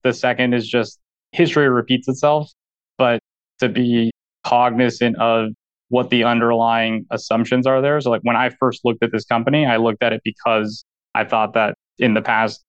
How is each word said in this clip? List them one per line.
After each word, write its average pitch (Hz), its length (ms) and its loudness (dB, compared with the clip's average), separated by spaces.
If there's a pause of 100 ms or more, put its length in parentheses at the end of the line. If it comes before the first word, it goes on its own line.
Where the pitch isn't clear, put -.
The 123 80 2
second 123 420 -2
is 113 120 -2
just 113 320 -4 (340)
history 147 360 2
repeats 123 400 0
itself, 147 420 0 (460)
but 120 220 2 (400)
to 127 100 0
be 117 420 0 (340)
cognizant 120 760 0
of 113 300 0 (400)
what 123 220 0
the 120 140 2
underlying 117 880 0
assumptions 117 560 -2
are 131 160 2
there. 143 180 0
So, 127 100 -2
like, 117 120 0
when 120 140 0
I 123 220 0
first 127 260 -2
looked 113 180 -2
at 117 100 -2
this 107 120 -4
company, 131 420 0
I 117 100 2
looked 113 260 0
at 117 100 0
it 113 120 -6
because 110 600 -4 (300)
I 110 100 0
thought 110 300 -2
that 110 220 0 (220)
in 117 160 2
the 110 80 0
past 113 460 -2